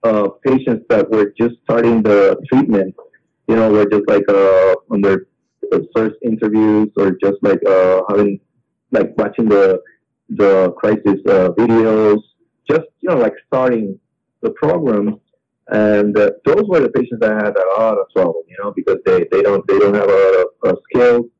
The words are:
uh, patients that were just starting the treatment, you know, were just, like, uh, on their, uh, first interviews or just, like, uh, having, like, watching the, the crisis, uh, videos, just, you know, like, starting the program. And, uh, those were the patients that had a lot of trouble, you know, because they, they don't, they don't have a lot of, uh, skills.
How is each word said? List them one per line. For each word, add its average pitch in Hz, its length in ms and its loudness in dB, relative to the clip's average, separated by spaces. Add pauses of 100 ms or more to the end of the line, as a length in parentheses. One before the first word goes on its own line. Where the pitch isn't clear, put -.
uh, 107 260 0 (160)
patients 131 440 -2
that 113 200 0
were 107 300 0
just 120 240 -2
starting 117 400 0
the 101 320 2 (160)
treatment, 104 420 0 (540)
you 113 80 0
know, 113 160 2
were 104 140 4
just, 101 220 0
like, 101 220 2
uh, 95 460 4 (160)
on 104 100 -2
their, 98 260 0 (440)
uh, - 80 0 (160)
first 110 280 -2
interviews 107 760 0
or 98 140 0 (120)
just, 101 180 0
like, 98 240 0
uh, 95 440 2
having, 101 300 0 (520)
like, 110 260 -2
watching 110 300 -2
the, 98 340 2 (480)
the 98 420 2
crisis, 104 560 -2
uh, 95 300 2
videos, 110 600 2 (500)
just, - 180 0 (120)
you - 100 -6
know, 165 80 0
like, 113 160 0 (140)
starting 120 500 -2 (440)
the 110 100 -4
program. 120 680 -2 (500)
And, 104 480 0
uh, 104 140 2 (120)
those 190 240 0
were 175 140 0
the 127 80 -2
patients 120 320 -6
that 107 200 0
had 104 140 -4
a 95 260 -2
lot 110 160 0
of 98 160 -4
trouble, 87 360 -2
you - 120 -20
know, 101 140 -10
because - 300 -2
they, 92 260 0
they 95 100 0
don't, 101 260 0
they 98 120 0
don't 101 140 2
have 101 160 0
a - 20 2
lot 95 300 2
of, 90 60 -2 (180)
uh, 92 100 0 (140)
skills. 123 360 2 (140)